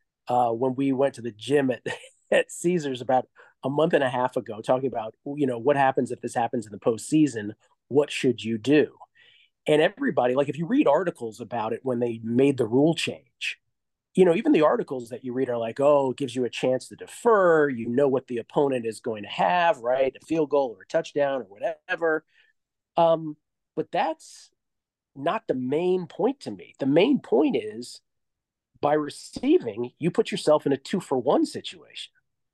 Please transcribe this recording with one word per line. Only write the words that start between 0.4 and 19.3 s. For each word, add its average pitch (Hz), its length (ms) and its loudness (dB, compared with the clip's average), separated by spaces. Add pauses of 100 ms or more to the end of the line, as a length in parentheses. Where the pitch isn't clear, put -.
when 127 240 -2
we 139 180 0
went 139 220 0
to 117 60 -16
the 117 100 -8
gym 127 380 0
at, 117 160 -6 (220)
<laughs> - 240 -20
at 185 200 0
Caesars 147 500 -2
about 127 260 0 (360)
a 131 60 -2
month 151 240 2
and 143 100 4
a 127 60 0
half 127 280 -2
ago, 110 240 -8
talking 131 260 0
about, 110 280 -8 (100)
you 143 220 -2
know, 120 100 -2
what 135 180 2
happens 135 360 2
if 120 100 -10
this - 140 -8
happens 120 300 -4
in 107 60 -20
the 101 80 -14
postseason, 117 720 -2 (360)
what 139 240 0
should 117 320 -2
you 113 140 -4
do? 127 380 2 (720)
And 151 140 4
everybody, 170 540 0
like, 143 140 0
if 143 80 -8
you 165 100 -4
read 262 200 2
articles 123 540 -2
about 113 320 -6
it 110 100 -6
when 123 160 -2
they 117 240 -2
made 127 340 2
the 120 100 0
rule 143 260 2
change, - 640 -8 (560)
you 185 100 6
know, 170 100 6
even 233 160 0
the 180 100 4
articles 123 480 0
that 123 160 -12
you 123 80 -6
read 131 160 -2
are 120 80 -4
like, 113 220 -6
"Oh, 139 320 4
it 120 60 -10
gives 123 180 -6
you 127 100 0
a 113 40 -4
chance - 400 -2
to 104 60 -20
defer. 175 720 4
You 117 220 -6
know 135 180 2
what 135 200 0
the 123 100 -6
opponent 131 480 -2
is 113 140 -8
going 107 240 -6
to 101 60 -14
have, 175 500 2